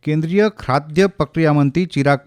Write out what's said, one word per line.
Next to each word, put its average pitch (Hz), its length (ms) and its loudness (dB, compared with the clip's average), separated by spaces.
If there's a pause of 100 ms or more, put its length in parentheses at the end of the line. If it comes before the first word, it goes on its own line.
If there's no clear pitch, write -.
કેન્દ્રીય 165 460 0
ખાદ્ય 151 580 -2
પ્રક્રિયા 160 460 -2
મંત્રી 147 320 2
ચિરાગ 143 420 0